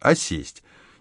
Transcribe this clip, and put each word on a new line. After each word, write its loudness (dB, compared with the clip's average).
осесть. 0